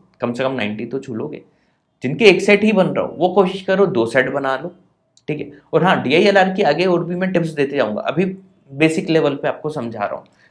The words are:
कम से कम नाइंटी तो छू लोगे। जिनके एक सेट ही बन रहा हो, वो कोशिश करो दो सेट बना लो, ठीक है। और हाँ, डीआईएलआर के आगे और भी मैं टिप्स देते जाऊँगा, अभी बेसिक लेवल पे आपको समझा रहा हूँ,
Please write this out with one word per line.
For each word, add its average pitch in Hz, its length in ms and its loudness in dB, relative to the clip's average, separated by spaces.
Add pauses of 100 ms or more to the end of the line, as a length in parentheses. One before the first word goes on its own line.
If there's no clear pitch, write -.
(200)
कम 120 120 -4
से 123 120 -4
कम 135 100 -2
नाइंटी 110 320 -6
तो 131 120 -8
छू 131 160 -10
लोगे। 139 280 -10 (640)
जिनके 147 200 0
एक 185 180 8
सेट 208 220 4
ही 220 80 4
बन 185 140 4
रहा 135 180 -2
हो, - 80 -8
वो 175 220 0
कोशिश 190 280 0
करो 190 260 2
दो 117 180 0
सेट 131 240 0
बना 135 260 -2
लो, 160 160 -10 (560)
ठीक 147 120 -4
है। - 100 -12 (220)
और 156 120 2
हाँ, 175 180 2
डीआईएलआर 190 520 4
के 185 100 -2
आगे 151 220 2
और 175 180 2
भी 175 120 -6
मैं 185 160 -2
टिप्स 165 180 0
देते 143 260 -2
जाऊँगा, 107 260 0
अभी 139 220 -2 (460)
बेसिक 156 400 0
लेवल 147 260 2
पे 143 120 -6
आपको 147 220 -6
समझा 117 340 -6
रहा - 120 -6
हूँ, - 100 -16 (240)